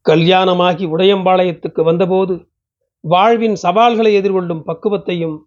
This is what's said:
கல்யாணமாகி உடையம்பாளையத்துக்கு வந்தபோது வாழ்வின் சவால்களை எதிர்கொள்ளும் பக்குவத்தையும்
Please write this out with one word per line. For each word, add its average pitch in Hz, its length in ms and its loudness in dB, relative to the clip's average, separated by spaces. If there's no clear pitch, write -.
கல்யாணமாகி 180 840 2
உடையம்பாளையத்துக்கு 180 960 0
வந்தபோது 180 640 -2
வாழ்வின் 214 560 0
சவால்களை 214 640 2
எதிர்கொள்ளும் 185 500 -2
பக்குவத்தையும் 170 800 -6